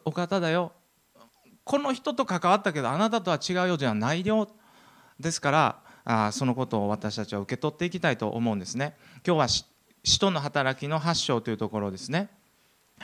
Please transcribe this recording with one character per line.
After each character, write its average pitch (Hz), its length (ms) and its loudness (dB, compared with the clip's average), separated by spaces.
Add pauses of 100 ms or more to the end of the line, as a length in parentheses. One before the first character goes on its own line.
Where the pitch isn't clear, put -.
お 160 80 -2
方 180 300 -2
だ 165 80 0
よ。 170 240 0 (920)
こ 285 160 0
の 285 140 0
人 262 200 -4
と 247 120 0
関 180 260 2
わ 202 60 6
っ 202 40 0
た 196 120 -2
け 147 80 -2
ど、 120 80 0
あ 139 80 0
な 214 120 2
た 226 120 0
と 180 100 -2
は 151 60 2
違 - 160 -4
う - 20 0 (140)
よ 175 80 2
じ 135 100 0
ゃ 110 60 2
な 110 200 0
い 175 120 -2
よ。 214 240 2 (680)
で 165 140 -4
す - 80 -4
か 143 120 0
ら、 143 320 4 (220)
あ 110 240 2
ー、 - 20 -6
そ 135 140 -2
の 123 100 2
こ 127 100 -2
と 107 200 0
を - 20 0
私 104 300 -4
た 107 80 -4
ち 107 100 -8
は 101 60 -2
受 98 140 -6
け - 60 -8
取 151 140 -2
っ - 20 -20
て 170 80 -2
い 175 60 -2
き 180 80 -6
た 165 100 0
い 120 80 0
と 110 120 -2
思 117 220 0
う 104 40 0
ん 101 40 -2
で 90 60 -8
す - 100 -8
ね。 143 200 -4 (320)
今 180 80 4
日 - 20 2
は 139 100 4
し-、 - 180 -2 (380)
使 - 160 2
徒 196 120 4
の 165 80 0
働 139 400 0
き 143 80 -6
の 156 100 0
八 160 180 0
章 127 260 0
と 117 100 -4
い - 20 0
う 104 40 -4
と 107 120 -2
こ 107 120 -2
ろ 101 100 -2
で 92 60 -8
す 127 120 -12
ね。 180 200 -2 (760)